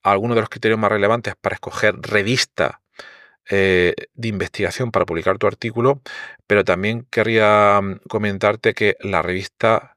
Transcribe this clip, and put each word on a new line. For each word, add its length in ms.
algunos 320
de 60
los 80
criterios 300
más 100
relevantes 460
para 200
escoger 440
revista, 800
eh, 440
de 160
investigación 600
para 140
publicar 320
tu 100
artículo, 540
pero 160
también 480
querría, 720
mm, 240
comentarte 680
que 280
la 200
revista 760